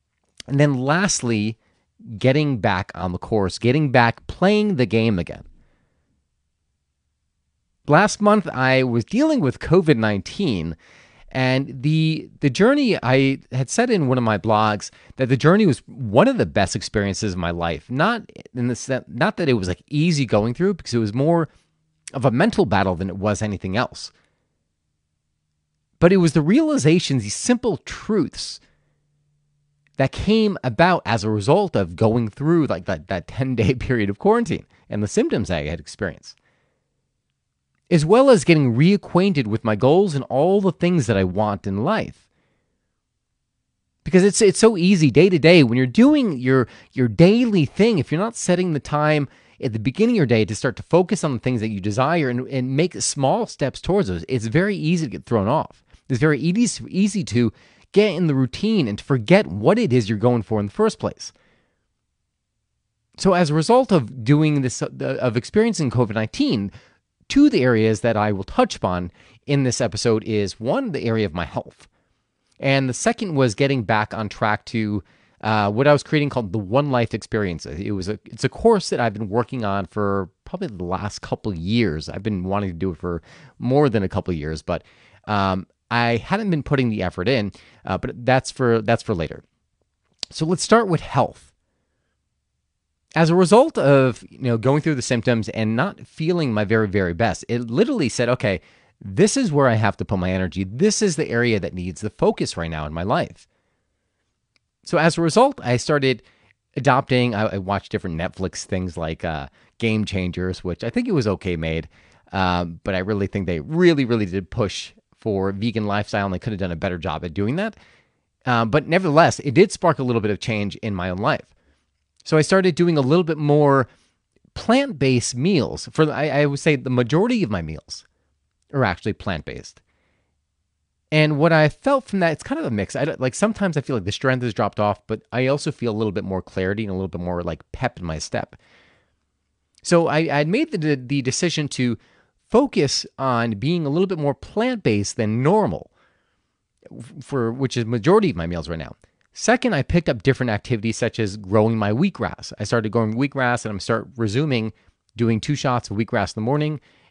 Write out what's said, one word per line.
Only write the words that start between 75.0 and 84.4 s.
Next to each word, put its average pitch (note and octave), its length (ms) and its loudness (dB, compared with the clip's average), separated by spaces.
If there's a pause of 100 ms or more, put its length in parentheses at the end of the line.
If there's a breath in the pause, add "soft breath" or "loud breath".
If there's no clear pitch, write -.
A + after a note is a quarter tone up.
uh, G#2 300 0
what B2+ 160 2
I D3 40 8
was C#3+ 120 4
creating D3 260 -2
called A2 240 -4
the A2+ 60 -4
One C3 320 -2
Life A#2+ 240 0
Experience. G2+ 500 -4
It G2+ 280 -8
was F#2 160 -6
a, G#2+ 160 -8
it's - 180 -8
a C3+ 60 -2
course - 420 0
that D3 80 -2
I've A2+ 160 -2
been G#2+ 120 -6
working A#2 380 -4
on G2 220 -2
for G2 420 -2 (140)
probably F#3 240 -10
the F#2 160 -10
last F#2 400 -6
couple - 280 -6
of F2 60 -8
years. F2 520 -2
I've - 120 -10
been G2+ 220 -4
wanting G2 260 -4
to E2+ 60 -8
do F#2 160 -4
it D#2+ 80 -12
for F2 240 -6 (340 loud breath)
more C3+ 320 2
than G#2 140 0
a F#2 40 -2
couple F#2 240 -4
of E2+ 60 -4
years, D#2 240 -6